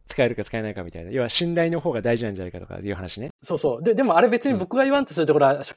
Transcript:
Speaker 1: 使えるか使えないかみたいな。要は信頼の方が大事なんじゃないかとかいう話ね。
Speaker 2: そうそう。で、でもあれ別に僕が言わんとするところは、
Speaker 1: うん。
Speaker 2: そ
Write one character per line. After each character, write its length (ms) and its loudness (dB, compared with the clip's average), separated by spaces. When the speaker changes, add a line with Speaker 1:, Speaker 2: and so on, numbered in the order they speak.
Speaker 1:
使 140 -4
え 60 6
る 80 -2
か 80 -6
使 140 -8
え 40 -4
な 80 -6
い 60 -10
か 80 -10
み 80 -12
た 80 -14
い 60 -12
な。 60 -12
要 100 -2
は 80 -2
信 260 0
頼 160 2
の 80 -2
方 140 -2
が 80 -2
大 160 2
事 80 -4
な 60 -4
ん 40 -8
じ 60 -10
ゃ 20 -8
な 60 -10
い 20 -12
か 80 -12
と 60 -14
か 140 -12
い 100 -8
う 60 -4
話 260 -10
ね。 160 -10
Speaker 2:
そ 180 -6
う 20 -4
そ 220 0
う。 40 -8
で、 100 4
で 100 2
も 140 4
あ 40 8
れ 60 6
別 240 0
に 60 2
僕 180 -6
が 80 4
言 80 2
わ 80 4
ん 60 0
と 80 -14
す 60 -4
る 60 2
と 80 4
こ 60 6
ろ 80 8
は、 120 4
Speaker 1:
う 20 -8
ん。 20 -10
Speaker 2:
そ 140 -12